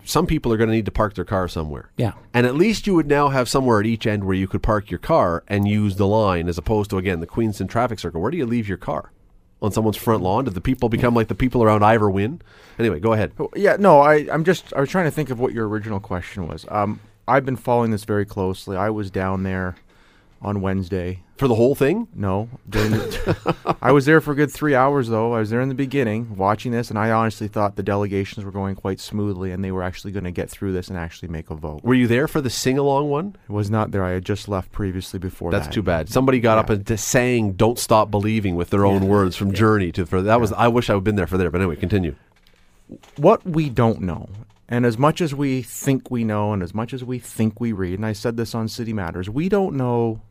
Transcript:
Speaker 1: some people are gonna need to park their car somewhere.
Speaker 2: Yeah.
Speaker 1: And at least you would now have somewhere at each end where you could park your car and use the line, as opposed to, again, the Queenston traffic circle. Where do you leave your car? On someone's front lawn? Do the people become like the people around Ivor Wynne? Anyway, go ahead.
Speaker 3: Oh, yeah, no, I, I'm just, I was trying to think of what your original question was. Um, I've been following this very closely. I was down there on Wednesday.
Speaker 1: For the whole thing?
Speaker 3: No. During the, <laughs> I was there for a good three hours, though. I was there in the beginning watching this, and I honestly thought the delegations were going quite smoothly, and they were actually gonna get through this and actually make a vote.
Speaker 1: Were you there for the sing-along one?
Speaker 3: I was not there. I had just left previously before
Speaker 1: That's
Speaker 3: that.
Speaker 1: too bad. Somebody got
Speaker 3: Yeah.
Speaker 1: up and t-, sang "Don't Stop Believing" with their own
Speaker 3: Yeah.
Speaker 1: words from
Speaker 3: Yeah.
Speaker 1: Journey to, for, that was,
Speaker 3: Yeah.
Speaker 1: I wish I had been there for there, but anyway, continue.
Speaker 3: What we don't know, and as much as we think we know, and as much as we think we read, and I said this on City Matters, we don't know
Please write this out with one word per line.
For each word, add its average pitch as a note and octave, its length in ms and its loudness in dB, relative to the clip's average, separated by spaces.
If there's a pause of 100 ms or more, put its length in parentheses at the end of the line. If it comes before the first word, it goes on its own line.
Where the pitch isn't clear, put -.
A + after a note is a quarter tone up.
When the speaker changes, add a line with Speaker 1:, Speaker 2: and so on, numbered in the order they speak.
Speaker 1:
some D#3 200 0
people C#3+ 280 0
are G#2+ 40 2
gonna A2 140 2
need A2 140 0
to F#2+ 60 -4
park G#2+ 240 -2
their F2 100 -6
car F#2 240 -2
somewhere. D2+ 480 -8
Speaker 2:
Yeah. A#2 160 -2 (200)
Speaker 1:
And A#2+ 120 4
at B2+ 100 0
least G3+ 320 2
you F#3+ 80 2
would D#3 120 2
now C#3+ 200 4
have C3 220 0
somewhere B2 320 4
at G#2+ 40 0
each A2+ 220 -2
end G#2 160 0
where F#2+ 140 0
you F#2+ 100 0
could - 160 -4
park G#2 260 0
your F2 100 -6
car G#2 500 2
and G2+ 180 2
use G#2 300 2
the G2+ 100 4
line, G2 400 2
as E2+ 100 -4
opposed G#2 340 0
to, G2 60 -2
again, F#2 220 -2
the E2 80 -8
Queenston G#2 400 -2
traffic A2+ 320 -2
circle. E2 220 -6
Where A2+ 100 -2
do E3 60 -6
you C#3 80 -2
leave A2+ 240 -2
your F#2 80 -4
car? - 340 -8 (500)
On G#2+ 80 0
someone's A2 280 0
front A2 260 0
lawn? G#2+ 220 0
Do A2 60 -2
the F2 100 -8
people B2+ 260 0
become A#2 260 2
like A2+ 140 2
the G2+ 80 -6
people B2+ 260 0
around G#2+ 220 6
Ivor G#2+ 260 6
Wynne? G#2 320 -2 (380)
Anyway, F#2 220 0
go A2+ 100 2
ahead. G#2 260 0
Speaker 3:
Oh, - 160 -6
yeah, F#3 240 2
no, F3+ 220 8
I, D3 320 6
I'm D3+ 140 0
just, - 280 0
I - 60 0
was C#3 100 0
trying F#3 160 0
to C#3 60 0
think C3+ 180 -4
of B2 80 -4
what B2 160 0
your A2 140 -2
original G#2+ 320 -4
question F#2 480 -6
was. D#2+ 220 -10
Um, G#2 320 -2 (260)
I've C3 180 4
been C3 120 -2
following A#2+ 340 2
this G#2 140 -4
very G#2 200 0
closely. F#2+ 520 -6
I G2+ 140 0
was G#2 200 -6
down F#2+ 320 -2
there F#2 320 -4 (680)
on G2+ 200 -4
Wednesday. F#2 600 -4 (160)
Speaker 1:
For C#3 120 2
the A2+ 60 2
whole C3 200 4
thing? F#3+ 380 2
Speaker 3:
No. G2+ 340 -2 (220)
During G#2+ 220 0
the, E3+ 840 -2
<laughs> - 40 -20
I B2 100 4
was C#3 140 6
there D3+ 160 2
for D3 100 -6
a C#3 40 -4
good C#3+ 160 0
three D3 240 0
hours, C3 340 2
though. A2+ 240 0
I A2+ 60 0
was A2 100 -2
there A#2 100 -2
in C3+ 100 -2
the C3 60 -6
beginning A#2+ 640 -2
watching G#2+ 340 0
this, A#2 180 -2
and G#2+ 100 -2
I A2+ 120 2
honestly A2 380 0
thought G#2 260 0
the G2+ 80 -4
delegations G2+ 600 -2
were G2 60 -12
going G2 240 -4
quite F#2+ 260 -6
smoothly, G2 500 -4
and F#2 120 -6
they F#2+ 80 -4
were F#2 120 -4
actually F#2 300 -8
gonna F#2 180 -6
get F2 180 -6
through G2 220 -6
this F2+ 160 -4
and F#2 100 -8
actually E2+ 320 -10
make D#2+ 200 -8
a D#2+ 60 -8
vote. D2+ 280 -10
Speaker 1:
Were A#2+ 120 2
you B2 120 4
there B2 220 2
for E3 120 -2
the B2+ 80 -4
sing-along C#3 600 0
one? E3+ 260 -4 (140)
Speaker 3:
I G2+ 40 -8
was G#2 160 -2
not G#2+ 220 0
there. G2 140 -2
I F2+ 60 -2
had F#2 120 -2
just G#2 240 -6
left F#2+ 240 -4
previously F#2 480 -6
before F2 320 -6
Speaker 1:
That's F#2+ 160 -2
Speaker 3:
that. - 60 -10
Speaker 1:
too A2 80 0
bad. E2+ 280 -2
Somebody C3 300 2
got A2+ 160 4
Speaker 3:
Yeah. A2 40 6
Speaker 1:
up G#2+ 100 0
and G2+ 180 -2
t-, A2+ 80 0
sang A#2+ 580 2
"Don't A2+ 260 2
Stop G#2+ 320 2
Believing" G#2 440 0
with F2 140 -2
their G2+ 160 4
own G2 180 4
Speaker 3:
Yeah. F#2+ 60 2
Speaker 1:
words G2 260 4
from G2+ 140 -2
Speaker 3:
Yeah. G2 60 0
Speaker 1:
Journey G#2 380 4
to, F#2 120 -2
for, F#2 160 0
that G#2+ 180 4
was, G#2+ 120 2
Speaker 3:
Yeah. F#2 60 -4
Speaker 1:
I A2+ 120 4
wish A#2+ 200 2
I A2 40 2
had G2 100 2
been G#2+ 140 2
there E2+ 100 0
for F#2 100 0
there, F2 120 2
but F2 100 0
anyway, F2 160 0
continue. F2 400 0 (1000)
Speaker 3:
What F#3 280 4
we D#3+ 240 0
don't A#2 320 2
know, F2 280 -4 (400)
and B2 160 0
as A2+ 120 2
much D3+ 220 2
as D3 160 -2
we C3+ 280 -2
think - 460 -2
we A#2+ 140 -2
know, G#2 300 0
and F#2+ 100 -2
as F2 100 -8
much A2+ 200 -4
as B2+ 100 -10
we B2 160 -6
think A2 400 -2
we A#2 140 -2
read, F#2 220 -2
and G#2+ 100 -6
I G#2+ 80 -4
said A#2 240 -4
this A#2 180 -4
on A2 140 -4
City A2+ 240 -6
Matters, F2+ 360 -6
we D#3 200 -2
don't G3 260 0
know A#2 560 0